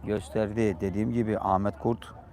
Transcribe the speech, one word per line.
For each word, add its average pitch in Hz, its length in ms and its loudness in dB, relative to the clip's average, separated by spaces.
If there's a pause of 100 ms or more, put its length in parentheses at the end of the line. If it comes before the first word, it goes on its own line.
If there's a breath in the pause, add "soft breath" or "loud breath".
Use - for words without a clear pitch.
gösterdi. 104 760 0
Dediğim 101 320 0
gibi 110 260 2
Ahmet 98 400 2
Kurt - 360 -2 (180)